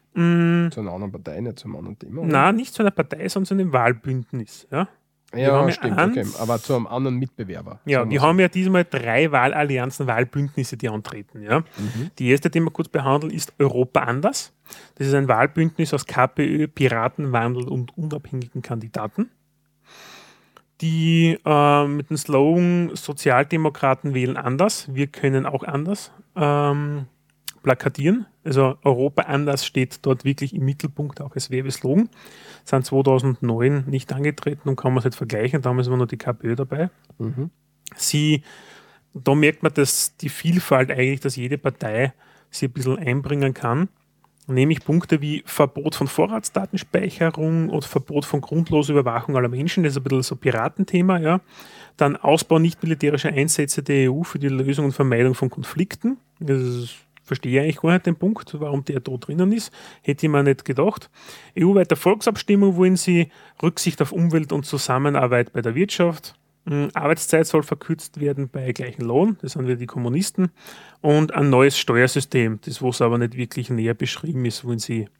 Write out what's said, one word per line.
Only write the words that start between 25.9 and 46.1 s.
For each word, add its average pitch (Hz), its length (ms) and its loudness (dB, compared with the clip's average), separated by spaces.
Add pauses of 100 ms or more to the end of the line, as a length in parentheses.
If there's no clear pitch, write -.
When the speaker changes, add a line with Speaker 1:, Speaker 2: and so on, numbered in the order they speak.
Speaker 1:
ähm, 147 720 0 (560)
plakatieren. 139 640 0 (160)
Also 135 400 0
Europa 139 400 2
anders 143 420 -2
steht - 380 -4
dort 131 220 0
wirklich 139 280 -2
im 135 120 -4
Mittelpunkt, 139 560 -6
auch 139 160 -10
als 131 160 -8
Werbeslogan. 135 560 0 (560)
Sind 135 200 0
zweitausendneun 131 1000 2
nicht 135 260 -6
angetreten 147 560 -4
und 135 60 0
kann 127 180 -2
man 127 60 2
es 117 60 -2
halt 127 100 -2
vergleichen. 123 480 -2
Damals 123 260 0
war 127 80 0
nur 123 120 0
die - 80 -8
K 123 160 -6
P 113 160 -6
Ö 117 80 -2
dabei. 139 340 -4 (280)
Speaker 2:
Mhm. 120 320 -6 (440)
Speaker 1:
Sie, 147 480 0 (720)
da 139 220 2
merkt 151 260 2
man, 156 120 2
dass - 420 0
die 147 120 -8
Vielfalt 147 600 2
eigentlich, 131 300 0
dass 139 160 -4
jede 127 220 -4
Partei 123 540 -2 (380)
sie - 160 -4
ein 123 60 -4
bisschen 131 260 -2
einbringen 139 560 -2
kann. 135 340 -2 (600)
Nämlich 139 360 2
Punkte 160 360 0
wie 147 260 -6
Verbot 147 480 0
von 139 140 -4
Vorratsdatenspeicherung 170 1600 -2